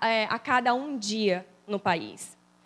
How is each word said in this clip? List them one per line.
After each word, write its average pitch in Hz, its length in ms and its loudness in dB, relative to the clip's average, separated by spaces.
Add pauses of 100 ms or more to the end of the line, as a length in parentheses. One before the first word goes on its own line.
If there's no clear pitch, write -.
é, 226 220 2
a 226 160 -2
cada 247 340 2
um 277 240 -4
dia 208 480 0 (200)
no 202 120 -4
país. 165 580 -4 (300)